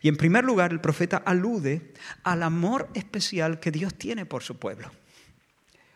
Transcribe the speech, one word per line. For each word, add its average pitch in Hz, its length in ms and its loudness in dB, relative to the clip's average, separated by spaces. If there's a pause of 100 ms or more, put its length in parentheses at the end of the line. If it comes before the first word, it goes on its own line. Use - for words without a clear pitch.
Y 151 60 4
en 147 100 4
primer 180 260 6
lugar, 190 260 4
el 165 120 -2
profeta 175 340 2
alude 180 800 0 (280)
al 175 200 0
amor 170 500 0
especial 165 640 -2
que 165 120 -4
Dios 160 240 -2
tiene 202 320 -6
por 127 160 -8
su 117 160 -12
pueblo. 110 320 -10 (1040)